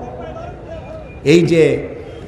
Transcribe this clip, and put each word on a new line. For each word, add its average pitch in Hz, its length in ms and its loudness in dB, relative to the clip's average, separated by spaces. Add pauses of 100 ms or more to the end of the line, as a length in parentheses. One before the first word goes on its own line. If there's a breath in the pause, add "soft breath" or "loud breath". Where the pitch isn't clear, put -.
(1200)
এই 160 220 8
যে 156 420 4 (400)